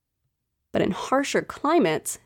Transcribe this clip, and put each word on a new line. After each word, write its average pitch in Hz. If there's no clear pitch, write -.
But -
in -
harsher 262
climates, 277